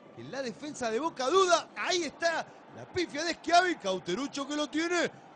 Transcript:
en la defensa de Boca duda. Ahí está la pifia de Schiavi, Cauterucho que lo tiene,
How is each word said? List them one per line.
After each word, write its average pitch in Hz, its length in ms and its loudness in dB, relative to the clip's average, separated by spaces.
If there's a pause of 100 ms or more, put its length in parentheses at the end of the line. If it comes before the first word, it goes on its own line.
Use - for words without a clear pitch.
(180)
en 123 120 -12
la 262 120 -6
defensa 254 480 -6
de 220 100 0
Boca 277 300 -2
duda. 349 460 4
Ahí 339 280 0
está 320 420 -2 (300)
la 113 160 -14
pifia 320 320 -4
de 330 100 -2
Schiavi, 349 420 4
Cauterucho 196 720 -4
que 294 100 -4
lo 294 120 0
tiene, 330 420 0 (260)